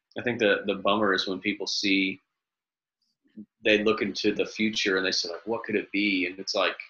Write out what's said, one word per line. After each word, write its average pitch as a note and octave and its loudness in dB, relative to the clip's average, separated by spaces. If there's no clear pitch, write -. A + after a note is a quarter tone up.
I G#2+ -4
think A#2+ -2
the, G2 4
the G2+ 0
bummer G2+ 2
is F#2+ 0
when F#2 -4
people F#2+ -4
see, F#2+ 0
they G#2+ 4
look G#2+ 2
into G#2 0
the A2+ -2
future G#2+ 0
and F#2 0
they F#2 0
say, F2+ -2
like, E2+ -10
"What A2+ -4
could G#2 -2
it F#2 -2
be?" G2 0
And F#2 -10
it's F#2+ -6
like, F2+ 0